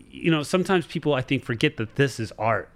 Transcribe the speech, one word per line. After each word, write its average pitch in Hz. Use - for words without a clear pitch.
you 67
know, 156
sometimes 185
people, 147
I 127
think, 131
forget 135
that 110
this 139
is 110
art. 107